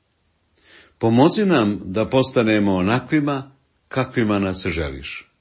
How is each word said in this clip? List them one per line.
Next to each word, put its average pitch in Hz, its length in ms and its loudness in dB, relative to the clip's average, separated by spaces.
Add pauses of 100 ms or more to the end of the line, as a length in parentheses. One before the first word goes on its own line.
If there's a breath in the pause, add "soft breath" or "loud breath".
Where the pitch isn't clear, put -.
(1000 soft breath)
Pomozi 139 460 4
nam 110 400 2
da 104 240 -2
postanemo 110 680 2
onakvima 131 760 -2 (360)
kakvima 117 500 -2
nas 95 280 -4
želiš. 71 640 -8 (100)